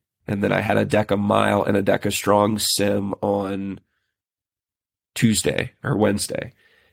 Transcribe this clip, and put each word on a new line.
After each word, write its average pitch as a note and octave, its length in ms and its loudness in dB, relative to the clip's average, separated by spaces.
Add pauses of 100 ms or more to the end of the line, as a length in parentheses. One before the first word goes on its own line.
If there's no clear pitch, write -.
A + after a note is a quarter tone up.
(280)
and G2+ 160 -2
then G2 80 2
I G2 100 2
had G#2 160 0
a G#2+ 80 2
Deca G2+ 340 0
Mile G#2 440 2
and G#2 140 0
a G2 60 0
Deca G2+ 280 0
Strong G#2 480 2
sim G2+ 600 -2
on G2 580 -4 (1400)
Tuesday G#2+ 560 0 (120)
or - 140 -2
Wednesday. - 560 -2 (400)